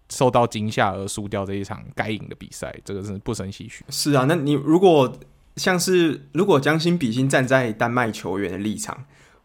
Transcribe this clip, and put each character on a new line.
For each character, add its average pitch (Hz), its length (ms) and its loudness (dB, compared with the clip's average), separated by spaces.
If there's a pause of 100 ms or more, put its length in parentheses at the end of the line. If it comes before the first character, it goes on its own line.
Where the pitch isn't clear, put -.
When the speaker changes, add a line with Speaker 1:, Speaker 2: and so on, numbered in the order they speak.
(120)
Speaker 1:
受 127 180 4
到 120 160 4
惊 110 240 -4
吓 110 220 0
而 98 160 -6
输 101 200 -8
掉 101 160 -4
这 98 120 -6
一 98 80 -4
场 - 200 -12 (120)
该 110 160 -4
赢 - 180 -8
的 - 60 -14
比 - 160 -18
赛， - 200 -10 (140)
这 101 80 -10
个 98 80 -8
真 104 120 -10
是 95 40 -10
不 110 160 -6
胜 95 180 -6
唏 - 160 -14
嘘。 - 220 -20
Speaker 2:
是 147 220 -2
啊， 131 160 4
那 165 80 2
你 147 180 0
如 147 260 2
果 156 380 6 (380)
像 185 220 0
是， 175 540 2
如 175 140 0
果 180 120 4
将 147 220 2
心 175 180 2
比 131 140 0
心 131 160 0
站 139 180 2
在 123 280 2
丹 117 180 -2
麦 120 180 0
球 95 300 -6
员 98 100 -4
的 92 80 -8
立 104 200 -4
场， - 280 -10 (400)